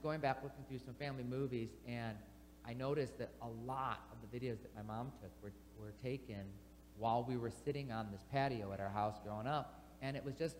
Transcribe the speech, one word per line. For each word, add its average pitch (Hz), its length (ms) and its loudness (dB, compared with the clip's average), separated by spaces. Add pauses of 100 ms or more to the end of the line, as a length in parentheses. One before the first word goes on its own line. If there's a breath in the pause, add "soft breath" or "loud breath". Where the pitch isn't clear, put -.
going 156 160 2
back 165 240 6
looking 135 240 -6
through 135 120 -2
some 127 160 -8
family 135 280 -2
movies, 123 460 2 (180)
and 117 300 0 (480)
I 117 80 -4
noticed 131 460 2
that 120 120 -2 (100)
a 120 60 -4 (180)
lot 131 360 0 (100)
of 117 100 -12
the 113 160 -6
videos 120 240 0
that - 140 -12
my 107 80 -6
mom 117 380 -2
took 92 100 -8 (100)
were, 101 120 -8 (260)
were 107 140 -8 (100)
taken 117 400 -2 (540)
while 113 260 6
we 127 140 2
were 117 140 2
sitting 139 400 0
on 110 200 0
this 98 200 -8
patio 127 420 4
at 98 60 0
our 98 100 2
house 104 340 6
growing 107 240 0
up. 143 340 0 (200)
And 135 160 0
it - 80 -2
was 139 100 -2
just, 160 240 2